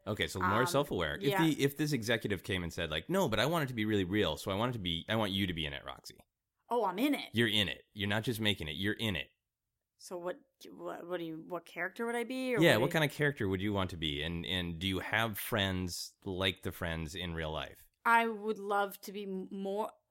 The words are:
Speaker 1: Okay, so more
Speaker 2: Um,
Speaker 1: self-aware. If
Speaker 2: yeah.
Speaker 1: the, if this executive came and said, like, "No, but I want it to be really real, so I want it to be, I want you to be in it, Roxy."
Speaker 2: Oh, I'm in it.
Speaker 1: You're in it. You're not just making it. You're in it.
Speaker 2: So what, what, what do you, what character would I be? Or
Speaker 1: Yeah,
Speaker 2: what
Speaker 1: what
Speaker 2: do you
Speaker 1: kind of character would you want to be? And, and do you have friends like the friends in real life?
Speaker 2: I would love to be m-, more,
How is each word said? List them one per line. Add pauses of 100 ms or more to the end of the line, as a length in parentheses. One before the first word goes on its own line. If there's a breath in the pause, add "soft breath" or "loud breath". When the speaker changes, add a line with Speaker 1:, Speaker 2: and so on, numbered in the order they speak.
Speaker 1:
Okay,
so
more
Speaker 2:
Um,
Speaker 1:
self-aware.
If
Speaker 2:
yeah.
Speaker 1:
the,
if
this
executive
came
and
said,
like,
"No,
but
I
want
it
to
be
really
real,
so
I
want
it
to
be,
I
want
you
to
be
in
it,
Roxy." (540)
Speaker 2:
Oh,
I'm
in
it.
Speaker 1:
You're
in
it. (100)
You're
not
just
making
it.
You're
in
it. (720)
Speaker 2:
So
what, (380)
what,
what
do
you,
what
character
would
I
be?
Or
Speaker 1:
Yeah,
Speaker 2:
what
Speaker 1:
what
Speaker 2:
do
you
Speaker 1:
kind
of
character
would
you
want
to
be?
And,
and
do
you
have
friends (120)
like
the
friends
in
real
life? (220)
Speaker 2:
I
would
love
to
be
m-,
more, (200)